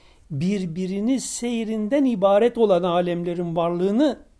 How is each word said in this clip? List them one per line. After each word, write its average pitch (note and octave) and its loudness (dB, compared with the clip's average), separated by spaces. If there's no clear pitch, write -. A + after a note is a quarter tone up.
birbirini F#3 -2
seyrinden A3+ -2
ibaret A3 4
olan G3 4
alemlerin F3 -2
varlığını, F#3 0